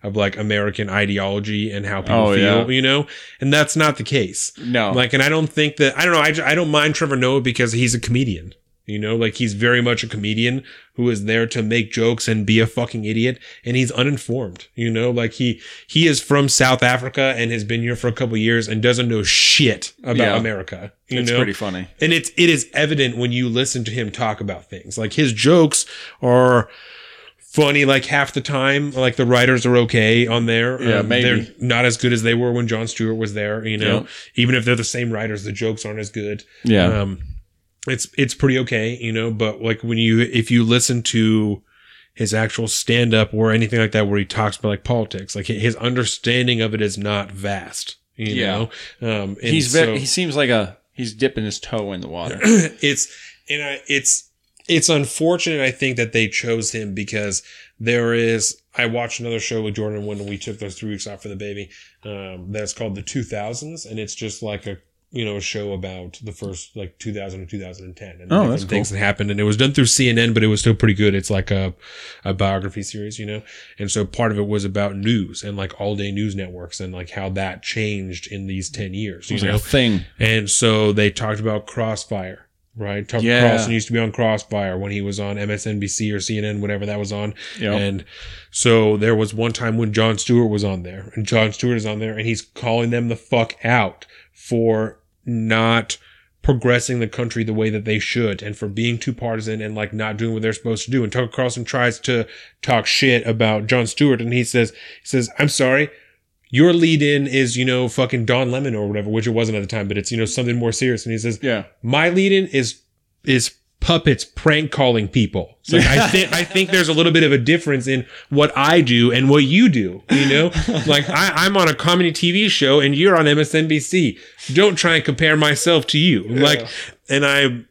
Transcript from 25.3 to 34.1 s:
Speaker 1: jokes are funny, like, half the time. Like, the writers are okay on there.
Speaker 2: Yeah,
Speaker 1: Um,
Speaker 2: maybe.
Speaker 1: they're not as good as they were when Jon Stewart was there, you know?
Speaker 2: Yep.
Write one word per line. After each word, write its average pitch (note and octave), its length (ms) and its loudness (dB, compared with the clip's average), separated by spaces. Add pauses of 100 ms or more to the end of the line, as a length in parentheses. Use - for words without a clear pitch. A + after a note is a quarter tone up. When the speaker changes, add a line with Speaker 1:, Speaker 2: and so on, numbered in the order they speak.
Speaker 1:
jokes D3 540 4 (340)
are B2 480 4 (840)
funny, C#3+ 320 4
like, C3+ 220 4
half C#3+ 260 0
the C#3+ 80 -2
time. C#3 520 0
Like, B2+ 240 0
the B2+ 100 2
writers B2 400 4
are B2 120 6
okay A#2 480 4
on A#2 200 0
there. A#2 360 0
Speaker 2:
Yeah, A2 180 2
Speaker 1:
Um, G#2+ 80 -2
Speaker 2:
maybe. B2 140 2 (200)
Speaker 1:
they're - 180 -12
not A#2+ 240 2
as A#2+ 140 2
good B2 140 2
as A2+ 100 0
they A#2 120 2
were A#2+ 180 0
when A#2+ 140 0
Jon A2+ 220 -2
Stewart A2+ 300 -2
was G#2+ 160 -4
there, G#2+ 320 -4
you A2 100 -2
know? G#2+ 240 2
Speaker 2:
Yep. - 60 -10 (300)